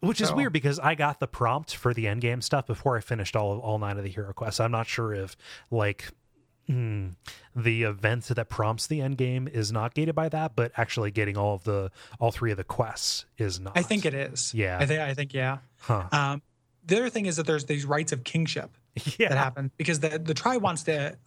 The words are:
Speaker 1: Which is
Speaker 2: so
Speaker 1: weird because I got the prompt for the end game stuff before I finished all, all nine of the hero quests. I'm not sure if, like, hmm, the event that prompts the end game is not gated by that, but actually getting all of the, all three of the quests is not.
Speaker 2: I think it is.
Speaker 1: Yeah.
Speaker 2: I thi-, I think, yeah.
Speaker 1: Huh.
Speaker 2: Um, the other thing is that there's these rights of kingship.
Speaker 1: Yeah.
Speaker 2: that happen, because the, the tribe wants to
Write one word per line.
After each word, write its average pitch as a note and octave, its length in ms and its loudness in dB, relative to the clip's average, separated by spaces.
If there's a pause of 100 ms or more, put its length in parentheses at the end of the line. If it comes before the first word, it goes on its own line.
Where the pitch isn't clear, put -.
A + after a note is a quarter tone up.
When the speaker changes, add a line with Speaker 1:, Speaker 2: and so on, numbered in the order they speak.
Speaker 1:
Which G3+ 220 2
is D#3 60 4
Speaker 2:
so D3+ 60 2
Speaker 1:
weird C4 200 2
because C#3+ 240 2
I D#3+ 160 4
got D3 260 0
the C3 60 0
prompt B2+ 500 0
for B2 160 2
the A#2 160 0
end A2+ 140 0
game A#2+ 180 0
stuff C#3 260 0
before A#2+ 300 0
I A2 40 -2
finished G#2+ 360 -2
all, G#2 220 2
all A2 200 0
nine G2+ 200 -2
of G2 60 -4
the G2 60 -6
hero G2 220 -6
quests. A2 260 -4
I'm A#2 140 4
not A2+ 140 0
sure A2+ 260 -2
if, F#2+ 240 -6 (340)
like, G#2 360 0 (600)
hmm, A2 420 0 (460)
the A2+ 280 2
event A2 420 2
that A#2 240 -2
prompts A2+ 380 0
the D#3 160 -2
end C3+ 160 -2
game B2+ 300 0
is A2 220 -2
not A2+ 220 -2
gated D#3+ 220 0
by D#3+ 160 0
that, D#3 260 -2
but A#2 220 2
actually A2 320 0
getting G2+ 260 0
all G#2 200 2
of F#2 80 -12
the, G2 260 0 (280)
all A#2 140 2
three A2+ 200 0
of G2 40 -2
the F#2+ 80 -4
quests - 600 -2 (100)
is F#2 240 -2
not. F#2+ 160 -8
Speaker 2:
I F3 60 6
think F#3+ 240 0
it C#3 80 0
is. C#3 400 -4
Speaker 1:
Yeah. F#2+ 260 0
Speaker 2:
I C#3+ 60 4
thi-, D#3 160 2
I C#3+ 100 -2
think, C#3 220 -4
yeah. C3 240 0 (220)
Speaker 1:
Huh. G#2 300 0
Speaker 2:
Um, C#3+ 300 2 (460)
the F3 100 4
other A#3+ 140 2
thing G#3 160 0
is E3+ 100 0
that D#3 100 -2
there's D3+ 200 2
these C#3+ 180 0
rights D3+ 280 0
of B2+ 120 -2
kingship. - 460 -2 (480)
Speaker 1:
Yeah. A3 120 4
Speaker 2:
that C3+ 80 4
happen, C3+ 380 0
because D#3+ 240 0
the, D#3 180 0
the D#3+ 160 0
tribe A#3+ 280 2
wants F3+ 220 0
to D3 320 -2 (100)